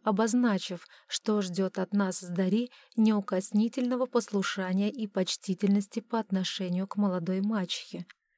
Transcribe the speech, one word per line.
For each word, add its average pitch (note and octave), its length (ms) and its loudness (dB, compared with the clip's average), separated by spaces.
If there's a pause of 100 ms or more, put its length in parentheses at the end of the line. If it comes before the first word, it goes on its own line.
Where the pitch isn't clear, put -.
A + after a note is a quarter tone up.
обозначив, G#3+ 800 0 (200)
что - 340 0
ждёт F#3 380 -2
от F#3 140 -4
нас G3 260 2
с F3+ 100 -8
Дари F#3+ 420 0 (260)
неукоснительного A3 1080 2
послушания G3 840 0
и A3 160 -6
почтительности G3+ 920 0
по - 180 -4
отношению F#3+ 680 -2
к - 100 -12
молодой F#3 440 0
мачехе. G3 680 -4 (320)